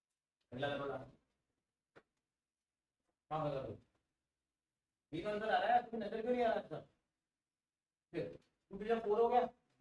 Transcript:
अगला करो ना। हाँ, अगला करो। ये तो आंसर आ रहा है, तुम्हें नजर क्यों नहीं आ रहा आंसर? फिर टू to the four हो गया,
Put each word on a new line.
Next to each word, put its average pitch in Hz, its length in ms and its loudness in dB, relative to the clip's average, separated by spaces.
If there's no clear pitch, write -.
अगला 131 180 -4
करो 143 160 -4
ना। 135 120 -6
हाँ, 156 80 0
अगला 143 220 -2
करो। 113 160 -8
ये 160 100 -6
तो 208 60 -4
आंसर 208 200 -2
आ 185 100 4
रहा 196 160 4
है, - 80 8
तुम्हें 220 240 -6
नजर 220 140 -4
क्यों 247 120 0
नहीं 247 100 2
आ 226 40 4
रहा 202 160 2
आंसर? - 180 -10
फिर - 100 -2
टू 196 60 -10
to 196 120 -8
the 226 160 4
four 208 140 2
हो 233 100 6
गया, 247 180 6